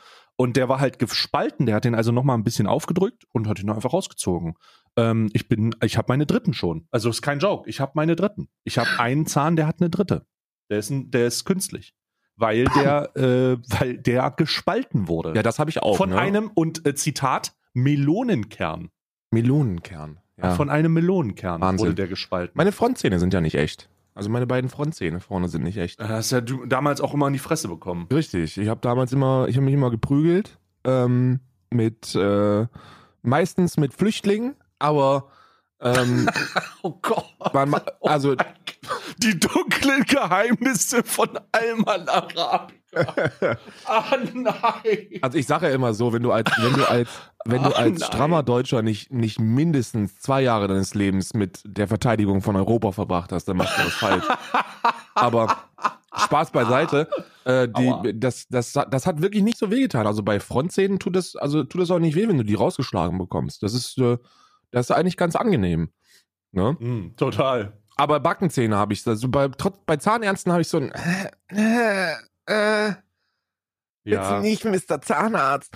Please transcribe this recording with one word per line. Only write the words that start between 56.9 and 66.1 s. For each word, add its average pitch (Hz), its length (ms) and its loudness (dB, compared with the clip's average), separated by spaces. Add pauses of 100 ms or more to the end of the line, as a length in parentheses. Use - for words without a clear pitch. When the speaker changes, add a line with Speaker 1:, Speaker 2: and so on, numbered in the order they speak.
Speaker 2:
äh, 127 220 2
die, 123 220 0
Speaker 1:
Aua. 110 140 -2 (100)
Speaker 2:
das, 120 360 -4
das, 123 240 -4
das 135 340 -2
hat 156 160 -2
wirklich 202 200 2
nicht 233 140 0
so 196 140 -2
wehgetan. 233 340 0
Also 107 160 0
bei 101 180 0
Frontzähnen 185 600 -2
tut 185 160 -4
das, 185 200 -2
also 143 280 0
tut 170 180 -4
das 170 80 0
auch 180 100 2
nicht 165 160 2
weh, 214 120 2
wenn 190 100 2
du 120 80 2
die 104 100 2
rausgeschlagen 95 600 0
bekommst. - 460 -4
Das 104 100 -2
ist, 123 240 -6
äh, 120 200 2 (520)
das 120 200 -2
ist - 60 4
eigentlich 175 220 0
ganz 170 180 0
angenehm. 90 540 0 (640)